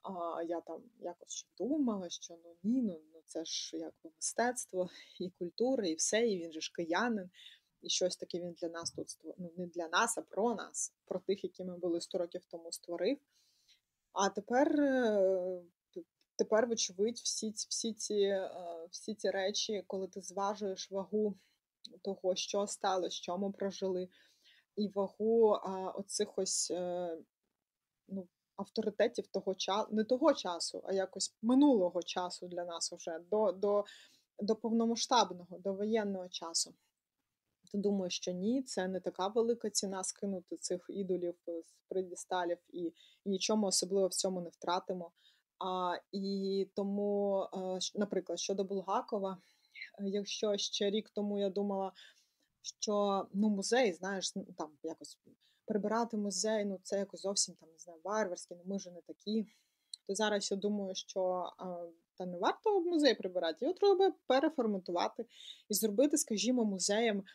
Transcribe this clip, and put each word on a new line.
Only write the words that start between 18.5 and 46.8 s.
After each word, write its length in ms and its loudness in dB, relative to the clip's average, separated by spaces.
всі 240 -8
ці 140 0
речі, 580 -2
коли 200 -4
ти 140 -10
зважуєш 720 -4
вагу 440 0
того, 340 0
що 320 -2
сталося, 480 -2
що 220 -6
ми 140 -2
прожили, 580 -4
і 120 -2
вагу, 640 4
а, 400 0
оцих 480 -4
ось, 340 0
е, 460 -4
ну, 200 -8
авторитетів 720 -2
того 280 -4
ча-, 360 -2
не 120 2
того 300 4
часу, 520 -4
а 80 -4
якось 480 -4
минулого 600 6
часу 440 -6
для 180 -6
нас 280 -6
уже, 260 -6
до, 200 4
до, 340 2
до 160 0
повномасштабного, 1040 2
до 140 -2
воєнного 560 0
часу. 460 -4
Ти 60 -4
думаєш, 380 0
що 160 -4
ні, 320 -2
це 240 -4
не 120 -2
така 280 -2
велика 420 0
ціна 340 -4
скинути 540 -6
цих 320 -6
ідолів, 460 -2
е, 160 -6
з 120 -20
п'єдесталів, 680 -2
і, 240 -6
і 40 -4
нічому 380 2
особливо 400 4
в 60 0
цьому 280 0
не 80 -6
втратимо. 600 -2
А, 380 0
і 640 0
тому, 680 2